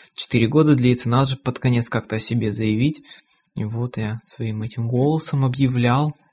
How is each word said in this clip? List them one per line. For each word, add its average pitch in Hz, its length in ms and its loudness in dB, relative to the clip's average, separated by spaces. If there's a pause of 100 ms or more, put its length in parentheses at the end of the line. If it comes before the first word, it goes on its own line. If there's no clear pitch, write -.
(140)
четыре 117 340 0
года 151 260 4
длится, 123 340 2
надо 131 220 2
же 131 60 -6
под - 240 -6
конец 120 280 2
как-то - 280 -4
о 110 40 -2
себе 110 320 -2
заявить. 113 520 0 (500)
И 120 100 -6
вот 117 340 -6
я 110 260 -4
своим 110 380 -6
этим 117 240 -6
голосом 139 580 0
объявлял 127 680 2 (200)